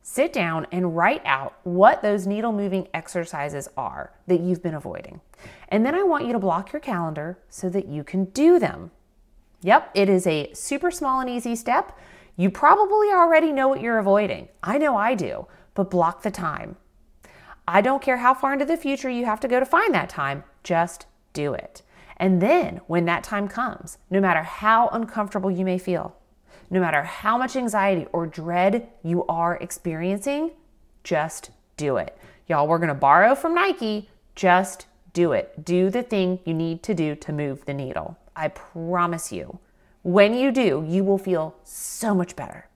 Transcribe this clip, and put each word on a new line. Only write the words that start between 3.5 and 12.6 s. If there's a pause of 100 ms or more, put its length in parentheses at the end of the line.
are (160)
that
you've
been
avoiding. (480)
And
then
I
want
you
to
block
your
calendar (120)
so
that
you
can
do
them. (680)
Yep,
it
is
a
super
small
and
easy
step. (380)
You
probably